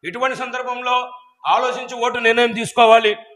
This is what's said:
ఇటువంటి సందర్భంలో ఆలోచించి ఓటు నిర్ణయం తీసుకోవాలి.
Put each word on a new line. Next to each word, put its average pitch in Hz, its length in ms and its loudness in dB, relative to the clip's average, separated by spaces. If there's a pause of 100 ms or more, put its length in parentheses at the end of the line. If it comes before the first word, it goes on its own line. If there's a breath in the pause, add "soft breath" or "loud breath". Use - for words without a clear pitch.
ఇటువంటి 240 320 -4
సందర్భంలో 247 720 -6 (360)
ఆలోచించి 247 480 -2
ఓటు 240 240 -4
నిర్ణయం 233 340 2
తీసుకోవాలి. 226 640 4 (200)